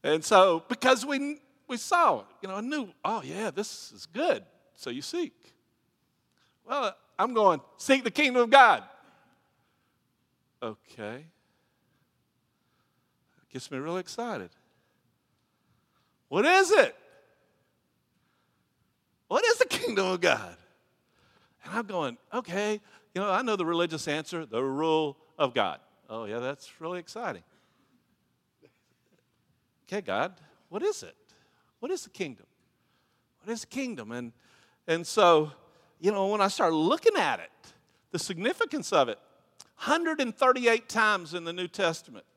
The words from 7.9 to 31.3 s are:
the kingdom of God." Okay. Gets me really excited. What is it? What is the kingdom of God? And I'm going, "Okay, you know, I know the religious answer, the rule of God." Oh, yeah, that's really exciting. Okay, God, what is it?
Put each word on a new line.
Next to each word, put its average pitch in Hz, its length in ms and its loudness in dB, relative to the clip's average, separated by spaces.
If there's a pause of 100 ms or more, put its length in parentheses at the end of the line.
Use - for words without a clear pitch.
the 247 80 -2
kingdom 254 320 2
of 226 80 2
God." 233 320 10 (1800)
Okay. 113 640 -12 (2250)
Gets - 200 -14
me 135 80 -8
really 170 200 -6
excited. 180 520 -10 (1800)
What 190 160 2
is 370 260 4
it? 285 240 6 (2250)
What 294 180 0
is 466 120 4
the 508 80 4
kingdom 196 400 -2
of 185 160 -2
God? 107 340 0 (1080)
And 175 120 -12
I'm 226 100 -4
going, 160 320 -6 (160)
"Okay, 208 480 -4 (320)
you 180 80 -4
know, 202 80 -2
I 196 140 0
know 220 120 -2
the 180 100 -2
religious 165 420 -2
answer, 156 400 -6
the 113 160 -4
rule 151 520 0 (220)
of 131 160 0
God." 95 260 -2 (300)
Oh, 110 160 -10
yeah, 107 140 -6
that's 135 420 -12
really 175 180 -10
exciting. 170 440 -12 (2500)
Okay, 196 140 -8
God, 139 320 -4 (360)
what 196 120 -8
is 403 220 -6
it? 85 120 -20 (640)